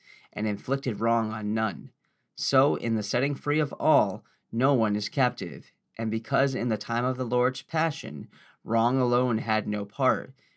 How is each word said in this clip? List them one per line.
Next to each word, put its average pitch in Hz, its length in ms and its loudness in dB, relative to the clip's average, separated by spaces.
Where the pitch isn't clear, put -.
and 110 140 -4
inflicted 107 540 -2
wrong 113 320 2
on 107 200 -4
none. 110 380 -4
So, 143 400 4
in 113 180 0
the 107 80 0
setting 135 320 -2
free 147 240 -2
of 143 160 0
all, 120 500 2
no 127 220 2
one 110 220 4
is 104 140 -2
captive, 92 640 -4
and 113 140 -4
because 131 440 0
in 120 140 -2
the 110 80 0
time 117 280 -4
of 127 120 -2
the 127 100 -4
Lord's 123 360 0
passion, 156 640 -4
wrong 113 360 2
alone 123 400 2
had 110 280 -2
no 104 180 -2
part, 120 480 -2